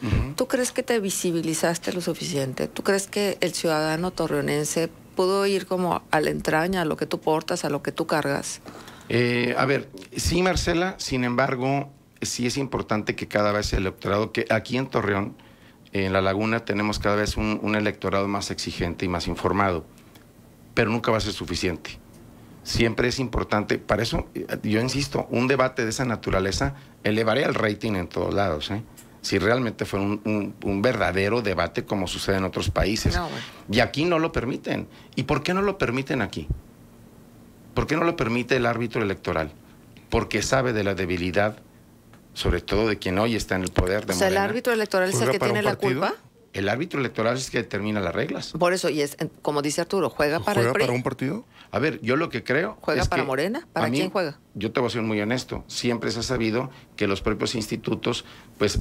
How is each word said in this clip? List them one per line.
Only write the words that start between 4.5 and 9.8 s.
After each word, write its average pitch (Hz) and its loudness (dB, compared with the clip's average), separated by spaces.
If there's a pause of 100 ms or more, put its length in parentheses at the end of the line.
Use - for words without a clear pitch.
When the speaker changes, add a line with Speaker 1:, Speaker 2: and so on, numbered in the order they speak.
Speaker 2:
pudo 196 4
ir 190 2
como 185 0
a 156 4
la 151 2
entraña, 156 0
a - 0
lo 151 0
que 160 -4
tú 165 -2
portas, 160 0
a 151 0
lo 143 -2
que - -2
tú 165 -4
cargas? 147 -2 (480)
Speaker 1:
Eh, 120 2
a 131 4
ver, 135 0 (260)